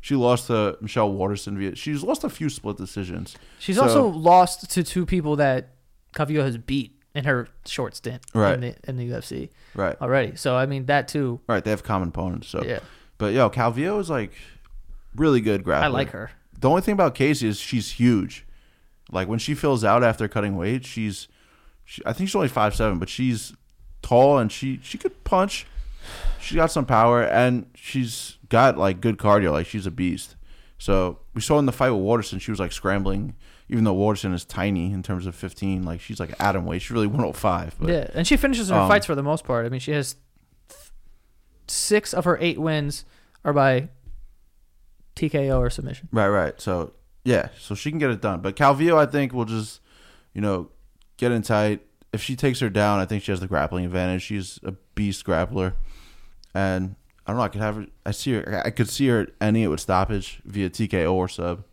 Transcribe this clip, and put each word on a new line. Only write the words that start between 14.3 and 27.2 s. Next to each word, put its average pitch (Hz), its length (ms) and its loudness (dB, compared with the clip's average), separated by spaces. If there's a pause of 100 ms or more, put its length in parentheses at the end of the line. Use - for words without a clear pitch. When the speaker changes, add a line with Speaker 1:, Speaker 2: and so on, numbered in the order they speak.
Speaker 1:
really 143 240 6
good 104 240 0
grappler. 85 200 2
Speaker 2:
I - 20 2
like 135 240 -2
her. 110 220 -12 (280)
Speaker 1:
The 131 80 4
only 175 140 4
thing 208 100 2
about 175 220 4
Casey 135 340 2
is 101 100 -2
she's - 340 -4
huge. 113 540 2 (640)
Like, 92 160 -2
when 110 120 -4
she 147 160 -4
fills 135 300 0
out 113 200 6
after 113 240 2
cutting 101 280 -2
weight, 110 280 -2
she's, 107 440 -6 (560)
she, - 200 -18
I - 80 -2
think 190 160 -4
she's 196 80 -2
only 175 120 2
five 107 260 2
seven, 107 240 0
but 92 100 -4
she's 123 460 -4 (460)
tall 135 380 6
and 113 120 2
she, 135 320 -6
she - 160 -14
could - 240 -6
punch. - 440 0 (720)
She's - 160 -4
got 160 160 4
some 139 140 0
power 120 360 6